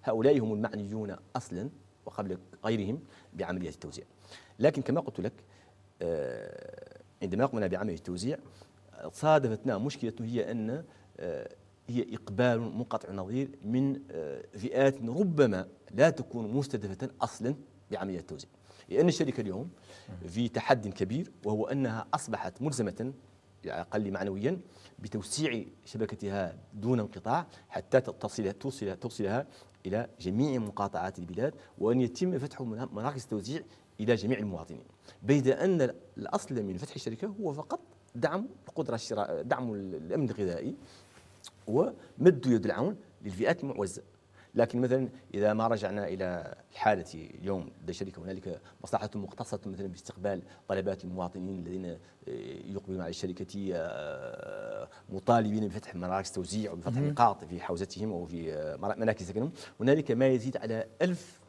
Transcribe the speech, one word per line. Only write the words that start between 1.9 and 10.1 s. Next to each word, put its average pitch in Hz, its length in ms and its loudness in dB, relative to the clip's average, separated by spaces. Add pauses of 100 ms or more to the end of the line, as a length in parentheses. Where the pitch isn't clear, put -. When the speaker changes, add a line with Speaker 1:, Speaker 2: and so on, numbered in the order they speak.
Speaker 1:
وقبل 92 320 -6 (260)
غيرهم 110 360 0 (340)
بعملية 175 340 -2
التوزيع. - 360 -12 (540)
لكن 139 240 6
كما 143 180 2
قلت - 200 -6
لك، 95 120 -2 (720)
آه، 64 960 -6 (220)
عندما 101 240 2
قمنا 113 200 0
بعملية 92 280 0
التوزيع، 90 440 -4 (760)
صادفتنا 131 680 4
مشكلة 117 420 -2